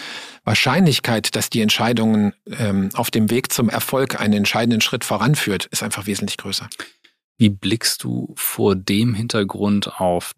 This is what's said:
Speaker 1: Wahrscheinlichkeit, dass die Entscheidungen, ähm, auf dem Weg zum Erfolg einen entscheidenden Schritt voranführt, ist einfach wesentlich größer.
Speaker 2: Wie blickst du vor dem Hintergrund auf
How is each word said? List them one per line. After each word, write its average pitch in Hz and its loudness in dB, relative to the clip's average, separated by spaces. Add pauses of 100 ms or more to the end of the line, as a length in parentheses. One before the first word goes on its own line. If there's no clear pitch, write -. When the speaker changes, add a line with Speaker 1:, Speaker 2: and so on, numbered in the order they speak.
(460)
Speaker 1:
Wahrscheinlichkeit, 123 2
dass 104 -2
die 117 0
Entscheidungen, 110 2 (120)
ähm, 98 0
auf - -2
dem 110 2
Weg 120 0
zum 120 2
Erfolg - -2
einen 107 2
entscheidenden 110 2
Schritt 120 -2
voranführt, 104 0
ist - -4
einfach 107 -6
wesentlich 101 -4
größer. - -6 (680)
Speaker 2:
Wie 107 6
blickst 98 -2
du - -6
vor 104 0
dem 104 0
Hintergrund 101 -2
auf 87 0